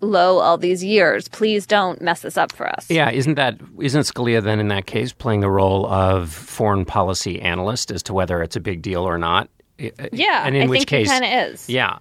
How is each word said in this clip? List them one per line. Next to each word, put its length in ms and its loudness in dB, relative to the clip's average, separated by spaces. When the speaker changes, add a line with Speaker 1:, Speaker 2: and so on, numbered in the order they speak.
Speaker 1:
lo, 360 4
all 220 4
these 240 0
years. 440 2
Please 380 -2
don't 340 0
mess 220 -2
this 160 -8
up 140 0
for 180 -8
us." 220 -6
Speaker 2:
Yeah, 180 2
isn't 260 0
that, 200 0
isn't 200 2
Scalia 420 0
then 160 2
in 80 0
that 180 -2
case 260 -4
playing 280 0
the 100 2
role 380 4
of 440 2
foreign 540 -2
policy 560 -2
analyst 480 -2
as 140 -6
to 100 -8
whether 300 0
it's 120 -6
a 60 -6
big 220 -6
deal 180 -2
or 160 0
not? 320 0
I, 220 -10
I, 140 -10
Speaker 1:
Yeah, 340 0
Speaker 2:
and 80 0
in 80 2
Speaker 1:
I 40 2
Speaker 2:
which 200 2
Speaker 1:
think 20 -12
he 60 0
Speaker 2:
case, 160 2
Speaker 1:
kinda 400 0
is. 180 -14
Speaker 2:
yeah. 320 0